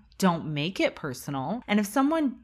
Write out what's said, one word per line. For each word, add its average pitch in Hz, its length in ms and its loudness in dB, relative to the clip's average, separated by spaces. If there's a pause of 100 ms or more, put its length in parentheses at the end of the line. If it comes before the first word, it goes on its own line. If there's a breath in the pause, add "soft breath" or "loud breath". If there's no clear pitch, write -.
(180)
Don't 165 360 2
make 156 280 -2
it - 160 2
personal. 143 720 -6
And 208 120 2
if 208 60 0
someone 277 580 2